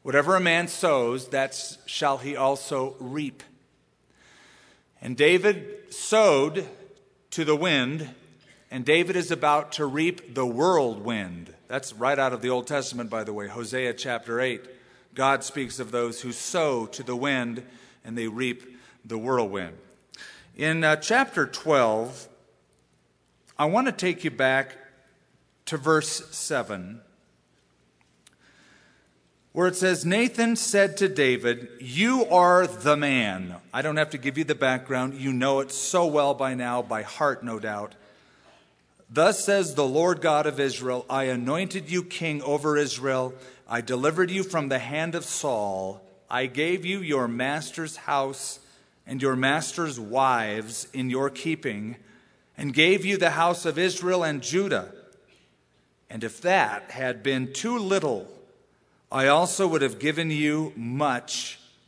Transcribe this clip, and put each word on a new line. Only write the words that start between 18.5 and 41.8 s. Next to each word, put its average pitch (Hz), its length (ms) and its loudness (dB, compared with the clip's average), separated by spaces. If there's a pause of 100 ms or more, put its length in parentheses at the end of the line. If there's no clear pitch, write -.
the 113 140 -8
whirlwind. 101 580 -2 (800)
In, 160 300 0
uh, 156 100 6
chapter 226 500 2
twelve, 123 840 2 (1300)
I 151 60 4
want 226 220 2
to 233 40 0
take 175 320 -2
you 151 80 -2
back 131 460 2 (880)
to 160 100 -4
verse 151 580 0
seven, 107 680 -4 (2500)
where 180 160 2
it 180 80 2
says, 180 300 2
"Nathan 233 500 2
said 196 420 2
to 196 120 4
David, 120 580 2 (140)
'You 214 460 2
are 180 400 8
the 113 280 2
man.'" 107 600 0 (180)
I 127 80 -2
don't 151 160 -2
have 156 140 0
to 151 60 -8
give 135 200 -4
you 156 80 0
the 143 100 0
background. 131 600 -2
You 135 180 -4
know 135 260 2
it 135 140 -4
so 175 320 0
well 147 280 4
by 131 200 -2
now, 123 280 -2
by 110 200 -4
heart, 131 420 -2
no 117 160 -6
doubt. 104 360 -8 (1120)
"Thus 160 340 2
says 185 320 0
the 143 100 2
Lord 165 360 2
God 151 240 2
of 139 120 -2
Israel, 127 520 -2
I 135 160 0
anointed 151 640 -4